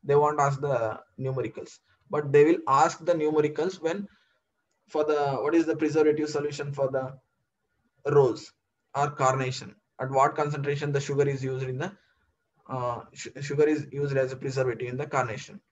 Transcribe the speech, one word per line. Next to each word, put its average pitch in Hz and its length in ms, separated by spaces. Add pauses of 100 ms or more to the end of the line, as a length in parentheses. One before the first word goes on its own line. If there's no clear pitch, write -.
They 143 140
won't 147 240
ask 139 200
the 123 380 (220)
numericals, 131 580 (320)
but 147 220
they 147 120
will 160 220
ask 156 380
the 175 80
numericals 151 680
when 175 280 (800)
for 151 160
the, 147 320
what 147 180
is 165 100
the 156 120
preservative 151 520
solution 147 440
for 135 180
the 131 260 (920)
rose 135 400 (460)
or 143 140
carnation? 131 680 (240)
At 131 120
what 139 240
concentration 143 560
the 139 80
sugar 139 280
is 131 140
used 131 240
in 131 120
the, 175 120 (760)
uh, 123 320 (120)
su-, - 280
sugar 143 260
is 151 240
used 139 260
as 131 160
a 131 40
preservative 127 500
in 123 100
the 143 100
carnation 120 540 (120)